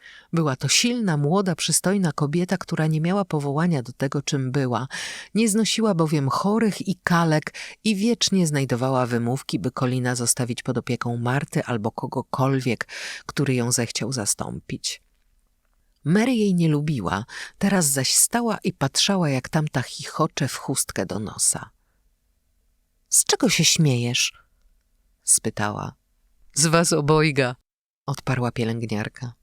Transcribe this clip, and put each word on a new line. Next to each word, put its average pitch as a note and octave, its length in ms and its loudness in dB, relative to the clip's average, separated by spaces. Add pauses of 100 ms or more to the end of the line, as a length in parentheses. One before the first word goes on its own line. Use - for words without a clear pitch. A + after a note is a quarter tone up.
(320)
Była D3+ 240 0
to C#3 120 -2
silna, A#3 480 2
młoda, E3+ 380 2
przystojna F3+ 580 0
kobieta, F3 460 0
która D#3+ 280 -2
nie D#3 140 0
miała F#3+ 240 0
powołania D3 580 0
do - 100 -12
tego, C#3 300 -2
czym C3 300 -2
była. C3 360 0 (460)
Nie A3 140 4
znosiła G#3+ 460 2
bowiem D3+ 340 2
chorych G#3 600 0
i F#3 80 -2
kalek E3+ 580 2 (300)
i G#3+ 120 2
wiecznie G3 500 2
znajdowała C3 600 2
wymówki, A#2 520 -2
by B2+ 120 -2
Colina B2+ 440 0
zostawić B2 480 -2
pod A#2+ 160 -4
opieką A#2+ 380 -4
Marty B2+ 480 -2
albo A2+ 260 -4
kogokolwiek, C3 960 -2 (380)
który C3+ 280 -2
ją A#2+ 180 0
zechciał A#2 400 -2
zastąpić. - 880 -6 (1040)
Mary G#3+ 300 2
jej G#3 200 2
nie E3+ 140 4
lubiła, C3 560 0 (340)
teraz G3 280 2
zaś C3+ 280 0
stała A#3+ 500 2
i F#3 80 0
patrzała, F3+ 560 0
jak C3 200 -2
tamta D3+ 340 0
chichocze - 640 -4
w - 80 -8
chustkę - 500 -4
do F#2 120 -6
nosa. - 520 -4 (1400)
"Z - 160 2
czego - 240 2
się E3+ 160 2
śmiejesz?" A#2+ 680 2 (920)
spytała. - 680 -2 (600)
"Z D3 120 2
was E3+ 260 4
obojga", D3+ 640 2 (500)
odparła B2 460 -2
pielęgniarka. A2+ 800 -6 (100)